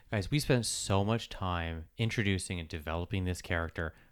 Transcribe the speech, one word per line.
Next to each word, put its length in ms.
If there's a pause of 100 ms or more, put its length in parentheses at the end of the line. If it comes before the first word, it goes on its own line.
(120)
"Guys, 200
we 80
spent 260
so 380
much 260
time 560 (120)
introducing 640
and 100
developing 560
this 160
character. 520 (180)